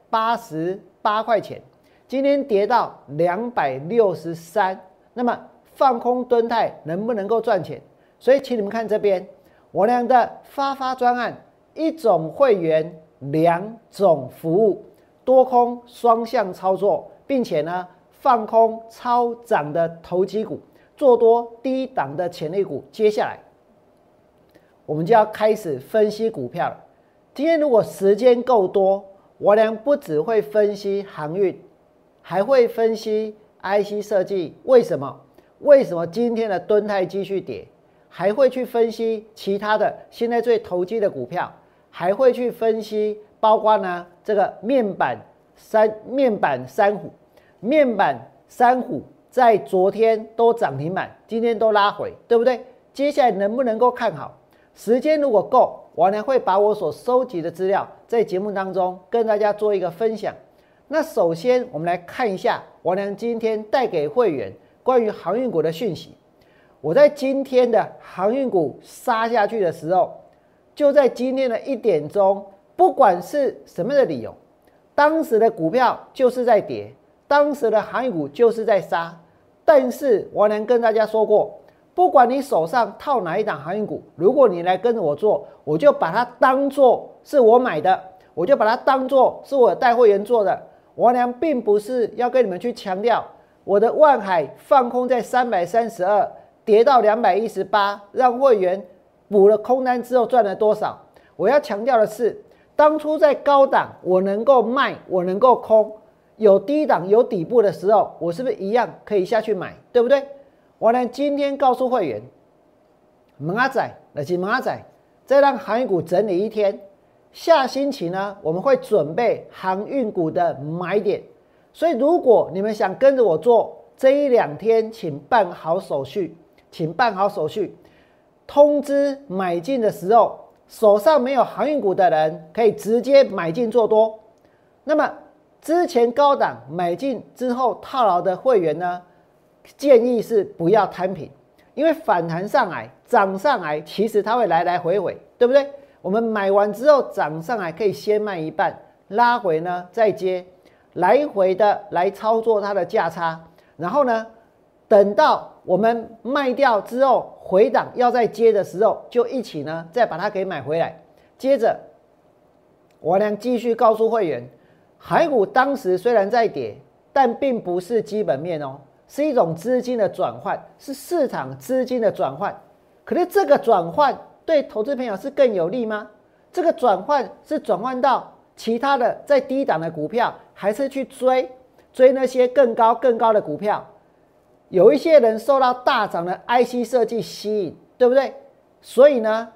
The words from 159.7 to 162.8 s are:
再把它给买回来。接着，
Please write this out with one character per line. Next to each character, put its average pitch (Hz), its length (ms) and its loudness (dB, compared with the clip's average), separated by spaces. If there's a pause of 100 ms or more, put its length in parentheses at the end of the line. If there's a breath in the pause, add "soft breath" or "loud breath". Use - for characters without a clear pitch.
再 240 120 0
把 - 140 -4
它 190 100 -4
给 196 160 -4
买 180 160 -6
回 151 200 -4
来。 131 200 -4 (380 soft breath)
接 269 180 2
着， 214 220 0 (1200)